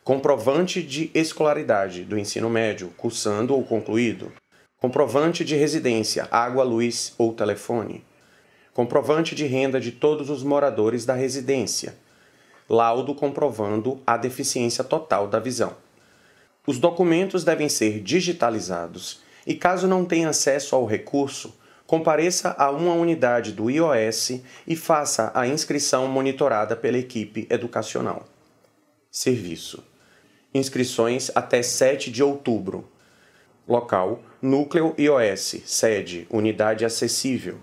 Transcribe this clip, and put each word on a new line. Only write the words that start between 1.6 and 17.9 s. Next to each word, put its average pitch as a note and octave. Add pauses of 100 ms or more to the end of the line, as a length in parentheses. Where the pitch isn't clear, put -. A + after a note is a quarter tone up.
do G2
ensino G#2+
médio, G#2
cursando A#2
ou C3
concluído. G#2 (480)
Comprovante C#3+
de C#3+
residência, B2
água, B2
luz A#2+
ou A#2
telefone. G#2 (680)
Comprovante D3
de C3+
renda C3
de A#2
todos D3
os C3+
moradores B2
da C3
residência. B2+ (680)
Laudo A#2
comprovando B2+
a A#2
deficiência B2
total A2+
da G#2+
visão. A2+ (880)
Os B2+
documentos F3
devem D#3
ser G#2+